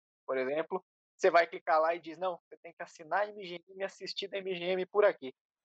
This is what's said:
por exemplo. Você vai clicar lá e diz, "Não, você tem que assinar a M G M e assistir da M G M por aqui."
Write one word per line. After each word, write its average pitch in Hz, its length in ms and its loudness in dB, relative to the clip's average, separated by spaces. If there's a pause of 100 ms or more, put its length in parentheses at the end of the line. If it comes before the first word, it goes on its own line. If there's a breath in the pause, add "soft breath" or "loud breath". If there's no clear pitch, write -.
(260)
por 131 120 -2
exemplo. 139 460 -2 (340)
Você 185 140 6
vai 170 160 6
clicar 170 340 0
lá 165 140 2
e 175 40 -6
diz, 156 180 -14
"Não, 180 200 -4
você - 240 -20
tem 170 120 -18
que 175 100 -10
assinar 165 380 -4
a 208 60 -2
M 208 160 -12
G 175 120 -10
M 190 240 -14
e 190 40 -6
assistir 190 440 -8
da 196 100 -6
M 190 180 -4
G 175 80 -6
M 185 220 0
por 208 180 2
aqui." 156 300 2 (320)